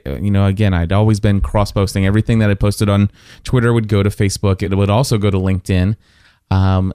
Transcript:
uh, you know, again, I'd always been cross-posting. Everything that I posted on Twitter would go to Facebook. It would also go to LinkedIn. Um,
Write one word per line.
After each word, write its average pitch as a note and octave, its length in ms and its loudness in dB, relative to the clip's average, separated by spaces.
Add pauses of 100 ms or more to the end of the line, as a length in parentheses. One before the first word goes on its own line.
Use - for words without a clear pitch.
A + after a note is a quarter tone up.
uh, C2 140 -6
you G2+ 100 -4
know, G2 160 2
again, G2 280 0
I'd E2+ 180 -2
always G#2+ 260 2
been G2+ 220 0
cross-posting. G2+ 640 0
Everything A2 320 0
that G#2+ 120 2
I G2+ 40 0
posted G2+ 340 0
on G2+ 220 2 (320)
Twitter A#2+ 300 0
would A2 160 -2
go G2+ 160 2
to G#2 60 0
Facebook. G2 520 -2
It F#2+ 140 -2
would G2+ 140 2
also A#2 280 0
go G2+ 120 0
to F#2+ 80 0
LinkedIn. F#2+ 580 0 (560)
Um, F#2+ 420 0